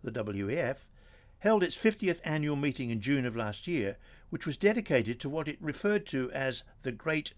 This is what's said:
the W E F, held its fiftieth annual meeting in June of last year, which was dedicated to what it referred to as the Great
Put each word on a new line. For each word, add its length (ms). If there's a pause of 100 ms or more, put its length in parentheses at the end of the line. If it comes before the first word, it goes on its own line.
the 80
W 380
E 80
F, 280 (520)
held 260
its 120
fiftieth 500
annual 320
meeting 320
in 100
June 260
of 120
last 300
year, 280 (340)
which 160
was 120
dedicated 640
to 80
what 180
it 140
referred 460
to 260
as 300 (180)
the 100
Great 460